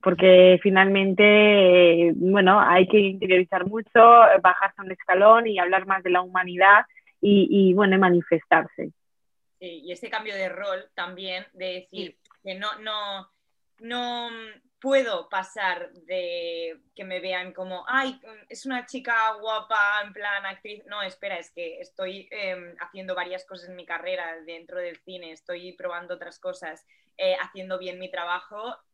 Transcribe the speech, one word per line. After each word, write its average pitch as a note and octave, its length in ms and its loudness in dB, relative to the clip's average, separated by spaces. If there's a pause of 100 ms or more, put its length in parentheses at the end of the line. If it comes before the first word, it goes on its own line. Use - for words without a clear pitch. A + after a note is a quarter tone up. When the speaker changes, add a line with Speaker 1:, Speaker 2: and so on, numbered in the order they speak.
Speaker 1:
porque F#3 600 6
finalmente, G3 1500 4
eh, E3 60 0
bueno, F#3+ 460 2
hay F#3 260 4
que G#3 140 2
interiorizar F#3 680 -2
mucho, A3+ 600 6
eh, F#3+ 140 6
bajarse F#3 400 -2
un F#3+ 120 -12
escalón G#3+ 560 4
y G3+ 100 -4
hablar F#3 280 -2
más F#3+ 180 -4
de F3+ 60 -4
la F3+ 120 0
humanidad F#3 640 2 (360)
y, G3+ 300 4
y, G3 240 4
bueno, F#3+ 220 2
y - 20 2
manifestarse. E3 960 0 (640)
Speaker 2:
Sí, E3+ 260 -18
y F3 80 -16
ese G3 160 -16
cambio G#3+ 280 -10
de F#3+ 120 -6
rol F#3+ 360 -10 (100)
también, F#3 580 -12
de F#3 140 -14 (140)
decir F#3 320 -16
Speaker 3:
Sí. - 180 -20 (140)
Speaker 2:
que F#3+ 100 -12
no, G#3 240 -10
no, G#3 500 -10 (520)
no A#3+ 500 -10 (500)
puedo C4 480 -2
pasar F#3 640 -8
de E3+ 840 -10 (160)
que G3+ 100 -16
me F#3 140 -10
vean F#3 340 -10
como, F#3 360 -14
"Ay, C4 320 -6 (280)
es - 180 -20
una B3 200 -10
chica A3+ 540 -4
guapa, G#3 640 -4
en G3+ 80 -20
plan G3+ 340 -10
actriz". G#3 400 -18
No, G#3 160 -12
espera, F#3+ 360 -12
es E3+ 120 -18
que E3 300 -14
estoy, F#3+ 500 -14
em, F#3 480 -12
haciendo F#3 380 -14
varias F3+ 280 -12
cosas F3+ 240 -20
en F#3 80 -20
mi F3 80 -20
carrera E3+ 520 -10 (100)
dentro E3 320 -16
del F3 200 -12
cine, F3 340 -20
estoy F3 400 -16
probando F3 420 -12
otras E3+ 240 -20
cosas, F3 480 -14 (300)
eh, F#3 240 -2
haciendo F#3 400 -12
bien F3+ 180 -14
mi F#3 140 -16
trabajo F#3 640 -12 (180)